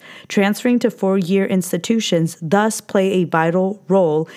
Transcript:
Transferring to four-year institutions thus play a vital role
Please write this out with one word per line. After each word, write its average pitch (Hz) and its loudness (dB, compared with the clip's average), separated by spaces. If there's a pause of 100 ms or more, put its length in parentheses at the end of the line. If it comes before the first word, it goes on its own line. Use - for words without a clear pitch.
(280)
Transferring 208 0
to 233 0
four-year 190 0
institutions 180 -2
thus 202 0
play 190 0
a 185 2
vital 170 0
role 160 2